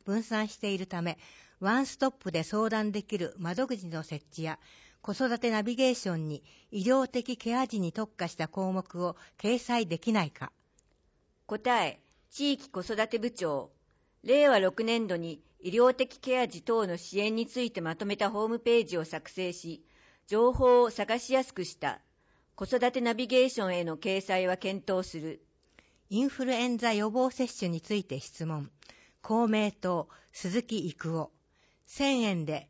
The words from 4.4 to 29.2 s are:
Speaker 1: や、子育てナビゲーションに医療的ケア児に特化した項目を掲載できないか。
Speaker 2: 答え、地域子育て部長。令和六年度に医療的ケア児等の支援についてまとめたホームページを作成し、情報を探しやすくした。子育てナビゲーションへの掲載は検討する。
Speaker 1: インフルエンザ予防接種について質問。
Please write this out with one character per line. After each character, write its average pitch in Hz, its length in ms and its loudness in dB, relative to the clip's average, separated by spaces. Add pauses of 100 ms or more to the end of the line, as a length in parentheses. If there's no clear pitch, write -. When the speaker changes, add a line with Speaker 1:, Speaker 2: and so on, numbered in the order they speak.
Speaker 1:
や、 160 160 -6 (440)
子 208 100 -6
育 240 260 0
て 233 120 0
ナ 214 120 2
ビ 233 140 -2
ゲ 262 140 4
ー 247 40 2
シ 202 160 -4
ョ 175 40 -2
ン 160 140 -4
に 147 140 -8 (280)
医 196 140 -4
療 254 220 4
的 247 300 -4
ケ 233 200 -4
ア 262 100 0
児 233 120 -6
に 175 140 -2
特 214 220 -6
化 175 140 -6
し - 80 -12
た 160 120 -4
項 190 240 -4
目 180 320 -4
を 175 120 -4 (220)
掲 339 200 0
載 233 280 0
で 165 120 -2
き - 140 -2
な 202 120 4
い 143 60 -4
か。 - 200 -12 (960)
Speaker 2:
答 214 400 0
え、 - 140 -6 (300)
地 285 240 0
域 - 160 -10
子 185 100 -6
育 214 260 -2
て 226 120 -2
部 226 120 -2
長。 156 400 -2 (540)
令 285 240 6
和 240 100 6
六 185 240 2
年 226 240 0
度 180 100 -2
に 165 240 -8 (200)
医 180 100 -6
療 240 220 6
的 254 260 -2
ケ 254 200 0
ア 247 80 2
児 165 160 -14
等 226 240 0
の 175 100 -4
支 185 240 -6
援 214 140 0
に 226 120 0
つ - 140 -6
い 240 100 -2
て 208 100 -6
ま 165 160 -4
と 208 100 -6
め 202 100 -2
た 196 140 0
ホ 214 140 -2
ー 220 40 -2
ム 233 120 -2
ペ 233 200 4
ー 196 60 -2
ジ 175 100 -6
を 160 80 -2
作 - 260 -10
成 185 220 -4
し、 165 320 -12 (420)
情 233 260 4
報 247 300 8
を 233 80 4
探 220 280 -2
し 254 140 -2
や 262 100 4
す 262 100 -8
く 180 120 -6
し - 140 -10
た。 - 220 -4 (540)
子 - 100 -8
育 247 280 2
て 254 80 -2
ナ 233 140 2
ビ 240 120 -2
ゲ 254 180 6
ー 262 40 4
シ 247 120 -4
ョ 196 60 0
ン 185 80 0
へ 175 100 0
の 160 120 -2
掲 190 240 0
載 185 260 0
は 180 100 2
検 190 340 -6
討 185 160 0
す - 120 -12
る。 156 220 -10 (680)
Speaker 1:
イ 202 100 0
ン 277 80 2
フ 269 160 -4
ル 254 80 0
エ 240 140 0
ン 240 120 -2
ザ 233 140 2
予 214 180 2
防 254 200 2
接 254 160 -2 (100)
種 185 120 -2
に 165 120 -2
つ - 140 -4
い 196 100 -2
て - 160 -8
質 - 260 -10
問。 151 240 -6 (500)